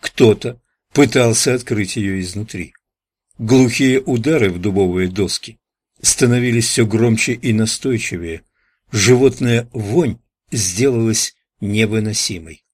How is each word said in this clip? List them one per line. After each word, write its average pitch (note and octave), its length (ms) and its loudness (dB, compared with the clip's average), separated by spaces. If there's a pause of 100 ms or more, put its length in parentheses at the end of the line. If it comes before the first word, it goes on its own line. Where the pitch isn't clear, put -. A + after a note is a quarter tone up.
Кто-то A2+ 600 0 (320)
пытался B2+ 600 2
открыть G#2+ 420 -4
ее G2 240 -4
изнутри. F#2 520 -10 (680)
Глухие B2+ 640 2
удары B2+ 500 0
в F2 100 -6
дубовые F#2 480 0
доски F#2 500 -6 (420)
становились A#2+ 680 2
все A#2 180 0
громче A2+ 460 0
и A#2+ 200 -2
настойчивее. G#2+ 920 -4 (500)
Животная A#2+ 800 2
вонь A#2 460 -2 (340)
сделалась A2+ 840 0 (260)
невыносимой. G#2 1000 -4 (120)